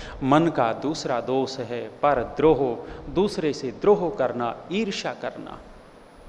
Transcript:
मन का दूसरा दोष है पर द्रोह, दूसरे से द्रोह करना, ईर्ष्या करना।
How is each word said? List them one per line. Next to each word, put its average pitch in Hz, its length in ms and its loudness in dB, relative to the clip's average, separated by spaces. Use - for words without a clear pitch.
मन 151 260 6
का 117 240 2
दूसरा 135 480 -4
दोष 127 380 -2
है 117 240 -6
पर 127 540 0
द्रोह, 135 420 4
दूसरे 165 400 0
से 127 180 -6
द्रोह 175 400 4
करना, 120 460 -2
ईर्ष्या 190 420 -2
करना। - 440 -10